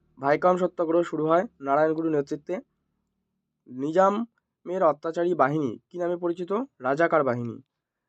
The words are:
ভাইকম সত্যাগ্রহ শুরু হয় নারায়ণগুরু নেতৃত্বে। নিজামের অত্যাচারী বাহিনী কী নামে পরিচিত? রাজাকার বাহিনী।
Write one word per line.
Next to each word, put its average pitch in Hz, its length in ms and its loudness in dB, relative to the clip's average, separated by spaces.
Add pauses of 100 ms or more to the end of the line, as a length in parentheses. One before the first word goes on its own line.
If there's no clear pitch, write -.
(200)
ভাইকম 156 380 2
সত্যাগ্রহ 170 460 0
শুরু 156 240 -4
হয় 170 160 4 (180)
নারায়ণগুরু 156 480 0
নেতৃত্বে। 151 500 -4 (1080)
নিজামের 185 1160 -2
অত্যাচারী 165 500 0
বাহিনী 139 460 0 (100)
কী 180 80 -14
নামে 175 200 -4
পরিচিত? 175 360 -6 (260)
রাজাকার 151 440 2
বাহিনী। 120 380 -4 (480)